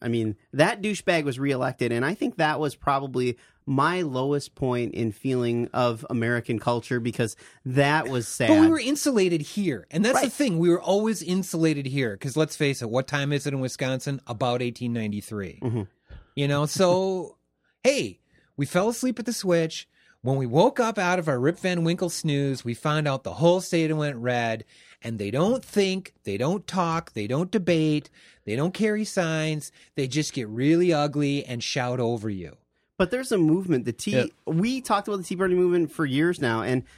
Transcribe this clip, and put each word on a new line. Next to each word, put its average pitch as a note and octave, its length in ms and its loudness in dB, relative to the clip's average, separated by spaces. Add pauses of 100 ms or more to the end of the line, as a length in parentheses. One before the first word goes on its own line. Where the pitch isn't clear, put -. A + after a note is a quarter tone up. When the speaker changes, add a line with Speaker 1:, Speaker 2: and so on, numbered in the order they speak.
Speaker 1:
I A#2+ 60 -4
mean, A2 280 0 (160)
that F#3+ 300 0
douchebag F3+ 420 0
was B2+ 140 -4
reelected, C3 520 0
and A#2 140 0
I D#3 80 0
think B3 240 -4
that D3+ 240 0
was D3 160 -2
probably B2+ 640 -2 (260)
my D3+ 380 0
lowest C#3 520 -2
point B2 400 -2
in A2+ 160 -2
feeling A#2+ 600 0
of A#2+ 380 0
American A#2+ 480 0
culture A#2+ 420 -2
because A#2 340 -2 (300)
that C#3 440 2
was B2 200 -2
sad. A#2+ 200 0
Speaker 2:
But D#4 120 8
we E4 80 8
were D#4+ 100 4
insulated A3+ 600 2
here, D3+ 500 -4
and E3+ 140 0
that's C4 160 4
the C4+ 60 2
Speaker 1:
Right. A#3 60 -2
Speaker 2:
thing. G#3 260 0
We F3 100 4
were E3+ 120 4
always G#3 420 0
insulated D#3+ 640 0
here, C3 320 -2
'cause C3+ 180 -6
let's D3+ 200 0
face C#3 260 0
it, A2 80 -6
what B2+ 180 0
time C#3+ 240 -2
is C#3+ 140 -2
it C#3 80 -4
in C3+ 60 -2
Wisconsin? C3 680 -4
About B2 340 -2
eighteen B2 320 -4
ninety-three. G#2 680 -6
Speaker 1:
Mm-hmm. A#2 200 -2 (520)
Speaker 2:
You C#3+ 120 -2
know, C#3+ 200 0
so, F#3 720 0 (220)
<laughs> - 240 -20
hey, A3 360 0 (360)
we C#3 100 0
fell G3 240 0
asleep B3 280 -2
at A3 60 -6
the A#3+ 80 -4
switch. E3+ 560 0 (340)
When C3+ 140 0
we C3 100 0
woke F3+ 340 4
up A3 180 0
out F3+ 220 2
of D#3+ 80 -2
our B2+ 100 2
Rip D3+ 220 2
Van F3 240 0
Winkle E3+ 260 0
snooze, C#3 540 -2
we A#2+ 100 -4
found D3+ 320 0
out C3+ 160 -2
the F2+ 120 -8
whole E3+ 260 4
state E3 340 0
went D3 220 -2
red, A#2 480 -2 (360)
and A#2 200 -6
they G2+ 100 -4
don't G3 340 0
think, F#3+ 500 -2 (100)
they G2+ 120 -4
don't D#3+ 300 -2
talk, E3 460 -2
they G#2+ 160 -6
don't D#3 220 -2
debate, D#3+ 600 2 (340)
they G#2 120 -2
don't E3 180 0
carry G#3+ 300 0
signs, D#3+ 640 -2 (240)
they C3+ 140 -2
just D3 240 -2
get A#2 160 -4
really D#3+ 440 4
ugly D3 520 0
and A#2+ 180 -8
shout B2+ 380 -2
over A#2+ 280 0
you. F2+ 280 -8 (420)
Speaker 1:
But F3+ 140 2
there's B3+ 180 -4
a G#3+ 80 2
movement. E3 460 2
The A#2+ 80 -2
Tea, - 200 -6
Speaker 3:
Yeah. B2 120 4 (220)
Speaker 1:
we A3+ 340 0
talked G3+ 260 -2
about G3+ 120 -4
the F3+ 40 -6
Tea F3 140 -6
Party F#3 180 2
movement F3 380 2
for E3 140 -2
years D3+ 340 0
now, A2+ 220 0
and B2 200 0 (160)